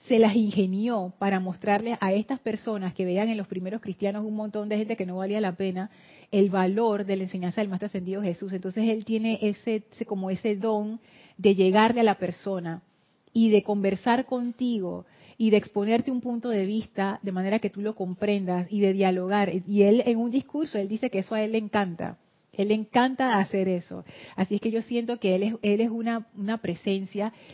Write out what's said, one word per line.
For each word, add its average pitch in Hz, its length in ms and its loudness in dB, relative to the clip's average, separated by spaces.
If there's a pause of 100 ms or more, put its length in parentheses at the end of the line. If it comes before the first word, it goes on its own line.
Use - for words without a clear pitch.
se 233 120 6
las 214 160 6
ingenió 202 840 0
para 196 220 0
mostrarle 208 600 -2
a 190 140 2
estas 214 260 0
personas 214 540 -4
que 190 120 -2
veían 196 240 0
en 220 80 -2
los 196 100 -6
primeros 185 340 -6
cristianos 208 440 -4
un 214 100 -6
montón 214 340 -6
de 214 80 0
gente 220 180 -2
que 196 100 -4
no 180 120 -6
valía 202 240 -2
la 185 140 -2
pena, 190 340 -4 (420)
el 202 180 4
valor 202 560 0
de 196 100 -2
la 190 80 -2
enseñanza 185 380 -4
del 202 80 -2
Maestro 190 180 -6
Ascendido 190 340 -6
Jesús. 190 320 -4
Entonces 190 360 -2
él 220 160 -2
tiene 220 360 -2
ese, 214 500 -2
ese, - 140 -8
como 190 240 -6
ese 208 260 -2
don 214 440 -2 (380)
de 196 180 6
llegarle 214 460 6
a 226 40 6
la 202 100 4
persona 180 640 -6 (520)
y 226 160 4
de 208 140 6
conversar 208 600 0
contigo 233 800 -4 (320)
y 220 120 4
de 208 80 6
exponerte 220 540 0
un 247 100 -2
punto 240 280 -4
de 202 160 0
vista 202 560 -4
de 196 100 -6
manera 196 280 0
que 202 100 -2
tú 196 120 -10
lo 214 140 -4
comprendas 185 760 -2
y 208 80 0
de 196 140 4
dialogar. 190 580 2 (160)
Y 202 160 6
él 226 220 6
en 233 120 2
un 233 140 -2
discurso, 269 460 -4
él 196 100 -2
dice 220 220 -4
que 190 100 -4
eso 220 160 -4
a 214 60 0
él 214 120 -2
le 220 40 2
encanta. 202 600 -2 (360)
Él 202 160 0
le 214 40 4
encanta 247 640 2
hacer 190 300 0
eso. 180 380 -4 (300)
Así 190 200 -2
es 208 60 0
que 226 100 -2
yo 226 100 -2
siento 233 380 -4
que 185 160 2
él 190 80 2
es, 220 180 -2
él 208 200 2
es 233 80 0
una, 226 380 -4 (100)
una 214 220 -4
presencia 196 720 -4 (200)